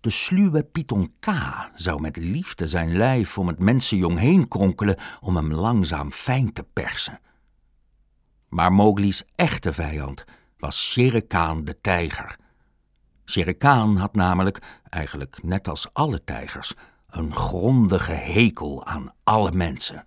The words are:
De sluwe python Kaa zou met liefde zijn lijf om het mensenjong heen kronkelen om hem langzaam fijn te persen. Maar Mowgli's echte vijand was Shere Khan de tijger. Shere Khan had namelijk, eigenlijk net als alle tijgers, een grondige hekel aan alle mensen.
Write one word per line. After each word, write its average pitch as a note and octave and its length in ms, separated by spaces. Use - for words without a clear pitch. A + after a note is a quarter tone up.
De A#2 100
sluwe F3+ 540
python - 560
Kaa - 540
zou D#2+ 260
met D#2 160
liefde F2 520
zijn E2 280
lijf A#2+ 420
om F#2 80
het D#2+ 120
mensenjong F#2 600
heen C#3+ 300
kronkelen G2 480
om F#2 160
hem D#2 160
langzaam D#2+ 600
fijn B2+ 400
te - 100
persen. - 480
Maar E2+ 240
Mowgli's G2+ 500
echte - 380
vijand D2 520
was - 320
Shere B2 300
Khan D#2+ 440
de - 160
tijger. F2 560
Shere F2 300
Khan A2+ 420
had G2 180
namelijk, F#2 760
eigenlijk C#2+ 540
net F2+ 260
als - 240
alle C#3+ 320
tijgers, - 500
een D#2 280
grondige F#2+ 800
hekel D#2+ 720
aan D2+ 260
alle G#2+ 280
mensen. D#2+ 540